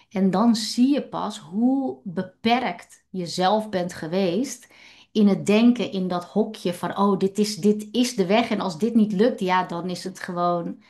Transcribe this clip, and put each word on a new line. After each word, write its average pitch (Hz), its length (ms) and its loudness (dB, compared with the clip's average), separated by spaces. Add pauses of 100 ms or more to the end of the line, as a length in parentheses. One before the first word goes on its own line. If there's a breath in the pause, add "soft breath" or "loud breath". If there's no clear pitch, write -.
(100)
En 190 200 2
dan 214 260 4
zie 254 360 0
je 277 100 0
pas 185 360 -8
hoe 254 680 -2
beperkt 190 1040 -4
je 180 160 -6
zelf 196 420 0
bent 180 240 -4
geweest 185 760 -2 (460 loud breath)
in 208 160 4
het 165 180 0
denken 220 460 4
in 185 160 -4
dat 180 160 -4
hokje 208 500 -2
van, 175 240 -6
"Oh, 196 200 2
dit 190 200 0
is, 208 180 0
dit 208 360 0
is 247 240 0
de 190 100 0
weg 226 240 2
en 202 100 -2
als 180 180 -6
dit 233 160 0
niet 214 180 4
lukt, 233 280 2
ja, 185 240 2
dan 175 240 -6
is 180 160 -8
het 190 160 -12
gewoon, 175 680 -4